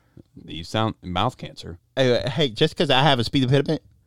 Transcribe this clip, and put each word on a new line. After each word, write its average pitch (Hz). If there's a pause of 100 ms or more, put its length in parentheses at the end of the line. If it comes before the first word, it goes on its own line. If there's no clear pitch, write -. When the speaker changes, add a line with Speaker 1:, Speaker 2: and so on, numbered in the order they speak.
(440)
Speaker 1:
You 82
sound 110
mouth 92
cancer. - (180)
Speaker 2:
Hey, 127
uh, 139
hey, 135
just 151
'cause 160
I 131
have 139
a 113
speech 139
impediment, 139 (260)